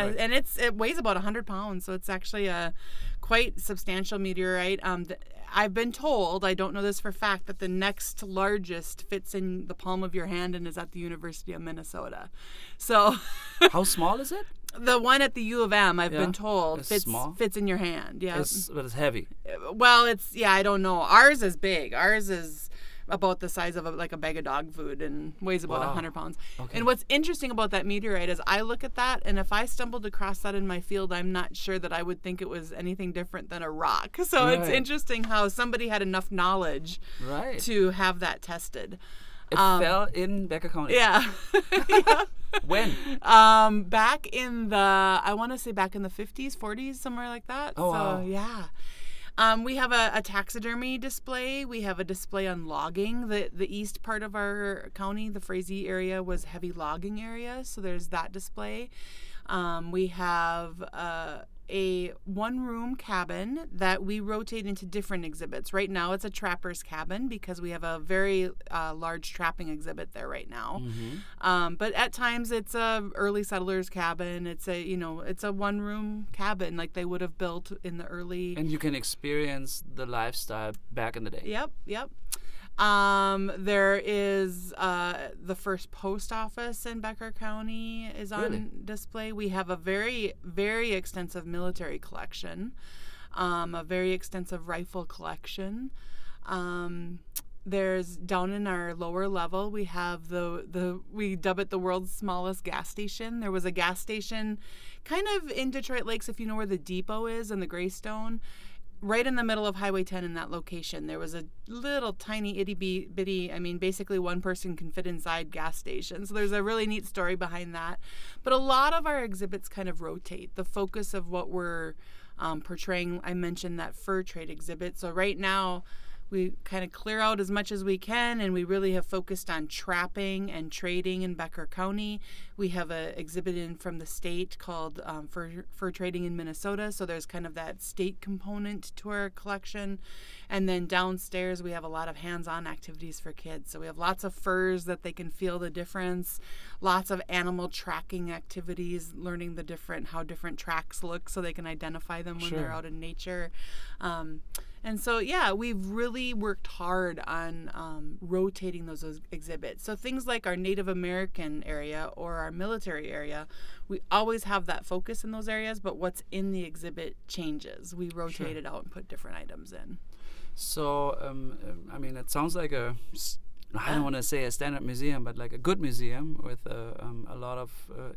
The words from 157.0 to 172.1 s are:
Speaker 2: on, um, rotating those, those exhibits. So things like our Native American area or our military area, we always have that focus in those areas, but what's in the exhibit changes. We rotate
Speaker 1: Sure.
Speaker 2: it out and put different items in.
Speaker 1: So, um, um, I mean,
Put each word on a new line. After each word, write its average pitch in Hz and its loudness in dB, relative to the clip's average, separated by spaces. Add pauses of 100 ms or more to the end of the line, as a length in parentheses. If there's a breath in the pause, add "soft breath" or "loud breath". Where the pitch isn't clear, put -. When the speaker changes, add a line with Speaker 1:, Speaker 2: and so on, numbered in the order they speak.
Speaker 2:
on, 165 -4
um, 156 -2
rotating 185 -2
those, 156 -8
those 156 -8 (120)
exhibits. 156 -8
So 214 -6
things 254 -4
like 240 0
our 180 0
Native 190 0
American 180 -2
area 151 -4
or 170 -6
our 160 -4
military 185 -4
area, 147 -6 (400 loud breath)
we 190 -4 (140)
always 220 4
have 196 2
that 160 -2
focus 190 0
in 220 -4
those 214 -6
areas, 220 -4
but 196 -4
what's 175 -4
in 196 -2
the 185 0
exhibit 165 -8 (100)
changes. 170 -6
We 175 -4
rotate 170 -6
Speaker 1:
Sure. 160 -4
Speaker 2:
it 156 -8
out - -8
and - -8
put 180 -10
different - -4
items 185 -10
in. - -8 (560 loud breath)
Speaker 1:
So, 143 0
um, 135 -2 (100)
um, - -4
I 139 -8
mean, 131 0